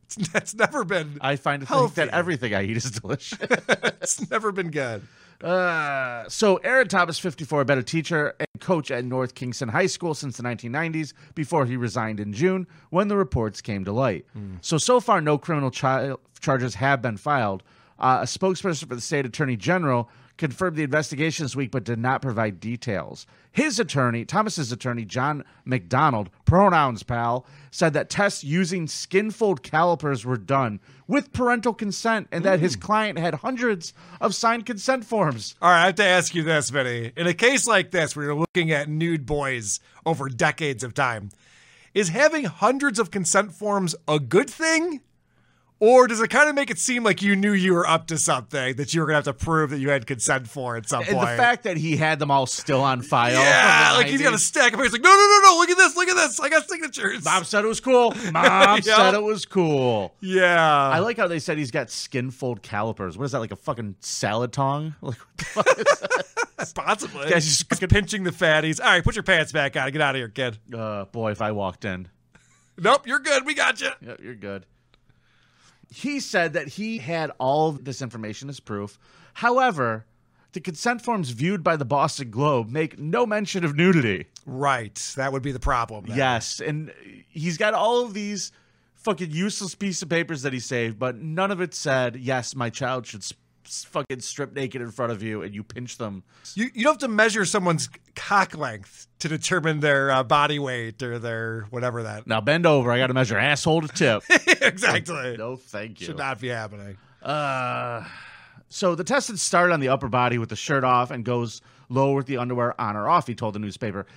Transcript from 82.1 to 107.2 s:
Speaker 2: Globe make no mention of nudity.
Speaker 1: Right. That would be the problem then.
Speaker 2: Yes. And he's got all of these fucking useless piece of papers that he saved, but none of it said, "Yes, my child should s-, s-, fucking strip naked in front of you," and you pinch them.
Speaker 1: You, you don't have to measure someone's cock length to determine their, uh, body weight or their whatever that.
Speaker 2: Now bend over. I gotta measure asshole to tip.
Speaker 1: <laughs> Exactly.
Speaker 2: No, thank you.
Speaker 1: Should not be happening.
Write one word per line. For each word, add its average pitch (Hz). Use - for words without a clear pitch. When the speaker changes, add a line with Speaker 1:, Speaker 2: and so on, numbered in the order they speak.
Speaker 2:
Globe 120
make 156
no 180
mention 208
of 147
nudity. 151
Speaker 1:
Right. 127
That 135
would 135
be 139
the 123
problem 113
then. 117
Speaker 2:
Yes. 123
And 151
he's 160
got 214
all 233
of 220
these 208
fucking 180
useless 190
piece 196
of 160
papers 165
that 139
he 127
saved, 113
but 127
none 160
of 196
it 180
said, 127
"Yes, 127
my 123
child 127
should 101
s-, -
s-, -
fucking 135
strip -
naked 135
in 117
front 117
of 104
you," 107
and 101
you 104
pinch 123
them. 101
Speaker 1:
You, 214
you 220
don't 302
have -
to 269
measure 214
someone's 175
cock 190
length 117
to -
determine 156
their, 139
uh, 131
body 147
weight 123
or 120
their 113
whatever 120
that. 107
Speaker 2:
Now 110
bend 156
over. 135
I 120
gotta 127
measure 117
asshole 147
to 156
tip. 123
Speaker 1:
<laughs> 359
Exactly. 175
Speaker 2:
No, 117
thank 107
you. 90
Speaker 1:
Should 165
not 135
be 123
happening. 104